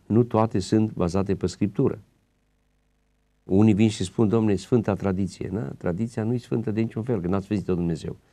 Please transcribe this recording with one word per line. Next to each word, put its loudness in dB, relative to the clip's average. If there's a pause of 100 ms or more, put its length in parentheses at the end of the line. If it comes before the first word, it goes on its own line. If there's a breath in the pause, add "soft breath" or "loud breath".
Nu 4
toate 2
sunt 0
bazate 0
pe -4
Scriptură. -2 (1400)
Unii 6
vin 4
și -2
spun, 0
„Domne, 2
sfânta 0
tradiție”, -4
da? -4
Tradiția -6
nu-i -2
sfântă -4
de -2
niciun -4
fel, -2
că -4
n-ați -2
văzut-o -2
Dumnezeu. -4 (160)